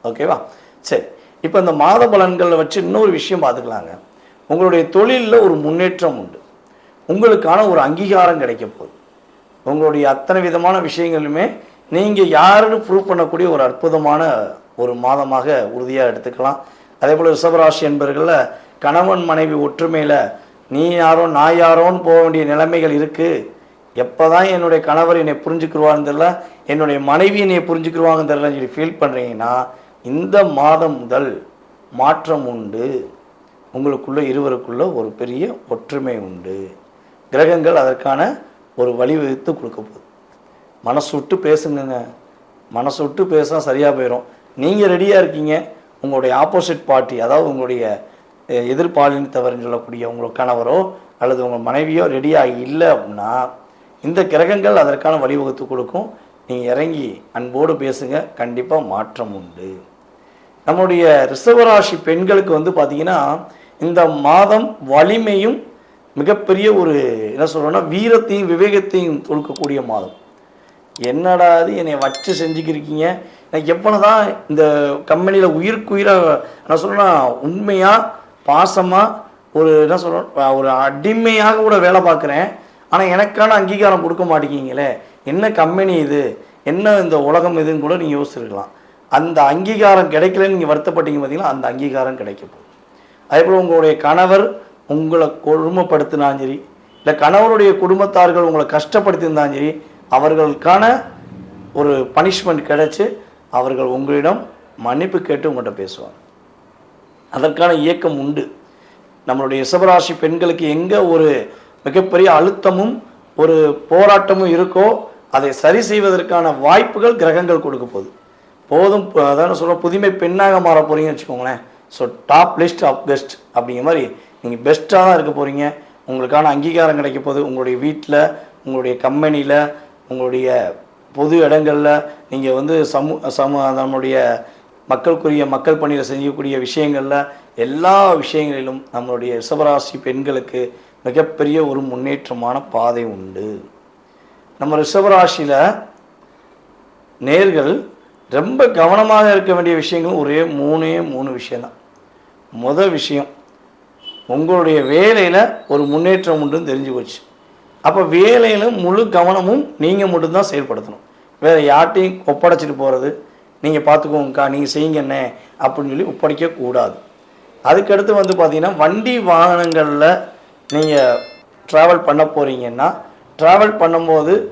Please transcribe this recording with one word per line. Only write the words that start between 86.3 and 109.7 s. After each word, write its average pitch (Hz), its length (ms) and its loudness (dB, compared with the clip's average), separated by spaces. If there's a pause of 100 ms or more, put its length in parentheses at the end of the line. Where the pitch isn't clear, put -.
என்ன 202 320 0
இந்த 160 260 0
உலகம் 165 360 2
இதுன்னு 156 220 -2
கூட 151 160 -2
நீங்க 156 200 -4
யோசிச்சிருக்கலாம். 113 500 -8 (420)
அந்த 156 340 0
அங்கீகாரம் 190 680 2
கிடைக்கலன்னு 185 380 2
நீங்க 165 260 0
வருத்தப்பட்டீங்க 147 540 -4
பாத்தீங்களா, 151 120 -8
அந்த 135 280 -4
அங்கீகாரம் 131 480 -6
கிடைக்க 104 300 -14
போகுது. - 220 -20 (600)
அதே 147 140 4
போல 190 140 4
உங்களுடைய 165 400 2
கணவர் 185 640 2 (260)
உங்களை 156 460 0 (140)
கொடுமைப்படுத்தினாலும் 156 920 0
சரி, 135 260 -8 (400)
இல்ல 151 140 0
கணவருடைய 202 600 4
குடும்பத்தார்கள் 185 640 2
உங்களை 156 240 0
கஷ்டப்படுத்தியிருந்தாலும் 156 880 0
சரி, 147 300 -4 (280)
அவர்களுக்கான 156 920 2 (680)
ஒரு 139 420 0
பனிஷ்மெண்ட் 175 520 0
கிடைச்சு 151 500 -2 (340)
அவர்கள் 131 340 -2
உங்களிடம் 143 640 -2 (320)
மன்னிப்பு 156 420 -4
கேட்டு 151 300 -4
உங்கள்கிட்ட 104 380 -8
பேசுவாங்க. - 560 -20 (880)
அதற்கான 156 420 0
இயக்கம் 160 460 -2
உண்டு. 139 360 -6 (720)
நம்மளுடைய 135 440 -4